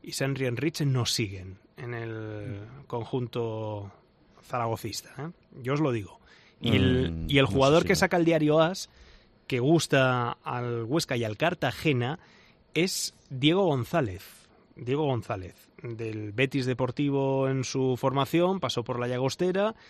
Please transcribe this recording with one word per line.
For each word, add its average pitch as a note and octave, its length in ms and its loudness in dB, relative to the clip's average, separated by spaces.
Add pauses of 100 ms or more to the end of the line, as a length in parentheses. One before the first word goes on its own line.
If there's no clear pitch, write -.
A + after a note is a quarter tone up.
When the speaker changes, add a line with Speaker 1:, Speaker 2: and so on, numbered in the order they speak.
Speaker 1:
y - 120 -14
Sanri C3+ 340 -2
Enrich B2+ 340 -2
no C3 240 2
siguen F#2+ 540 -4 (180)
en A#2+ 160 -10
el A#2 180 -8 (720)
Speaker 2:
Mm. - 60 -20
Speaker 1:
conjunto A2 1040 -6 (520)
zaragocista, A2+ 760 -4
¿eh? D#3 120 -8 (320)
Yo B2+ 120 -2
os D3 60 0
lo D3+ 120 2
digo. G#2 280 -6 (400)
Y - 160 2
el, E2+ 360 4
Speaker 3:
Mm, E2 180 -4
Speaker 1:
y C#3 80 4
el C3+ 80 8
Speaker 3:
no - 40 -2
sé G2 40 -2
Speaker 1:
jugador C#3 300 6
Speaker 3:
si - 40 -2
Speaker 1:
que G3 60 4
Speaker 3:
no. E3 60 2
Speaker 1:
saca F#3 180 2
el E3 80 4
diario D#3 360 4
as, F3 280 0 (580)
que B2+ 120 0
gusta C3 840 4
al A#2+ 400 -4
Huesca C3+ 340 -2
y A#2 60 -2
al G#2+ 140 -4
Cartagena, D3 840 0 (540)
es - 420 -2 (140)
Diego D3+ 360 2
González. B2+ 840 -2 (280)
Diego C#3 300 -2
González, G#2+ 500 -4 (280)
del A2 500 -8
Betis C3 320 0
Deportivo C3+ 840 0
en C3+ 140 0
su C3 340 0
formación, D#3+ 640 2
pasó B2 240 -2
por A#2+ 160 -6
la B2 80 -2
Llagostera F3+ 680 0 (140)